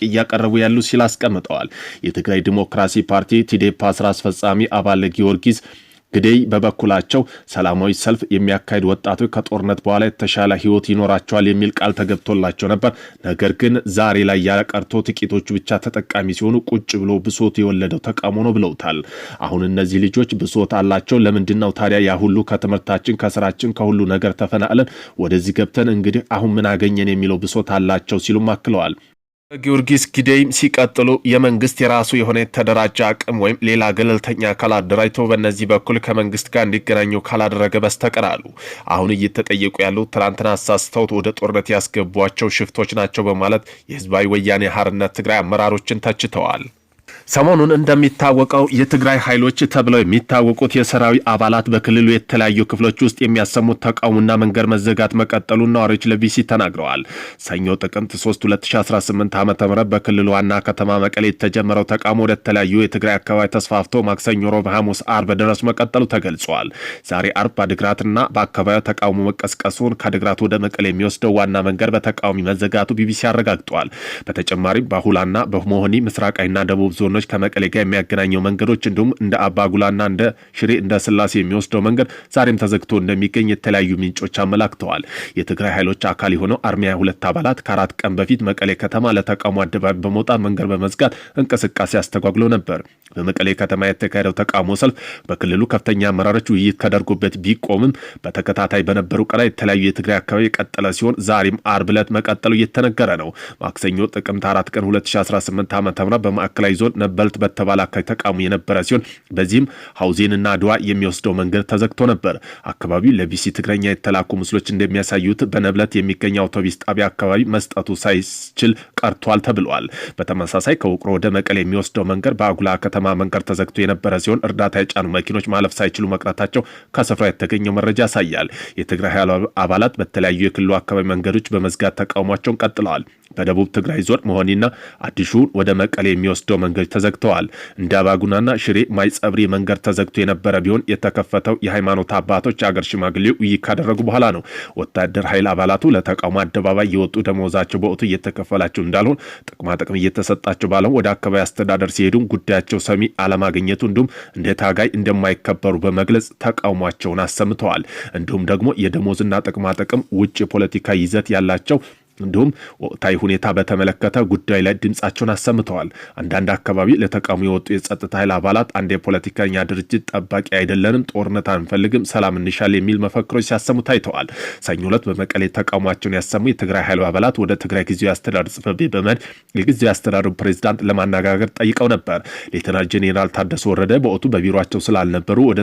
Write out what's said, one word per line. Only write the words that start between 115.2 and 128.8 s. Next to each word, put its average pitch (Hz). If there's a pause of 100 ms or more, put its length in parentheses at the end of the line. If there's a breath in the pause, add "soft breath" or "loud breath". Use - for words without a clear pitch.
በነብለት 101
የሚገኝ 98
አውቶቡስ 92
ጣቢያ 104
አካባቢ 98
መስጠቱ 101 (100)
ሳይችል - (240 loud breath)
ቀርቷል 107
ተብሏል። 92 (300 loud breath)
በተመሳሳይ 92
ከውቅሮ 95
ወደ 95
መቀሌ 101
የሚወስደው 95
መንገድ 95
በአጉላ 98 (100)
ከተማ 95
መንገድ 95
ተዘግቶ 92
የነበረ 98
ሲሆን 110
እርዳታ 101
የጫኑ 95
መኪኖች 95
ማለፍ 101
ሳይችሉ 101
መቅረታቸው 98 (300 loud breath)
ከስፍራ 113
የተገኘው 101
መረጃ 104
ያሳያል። 92 (300 loud breath)
የትግራይ 90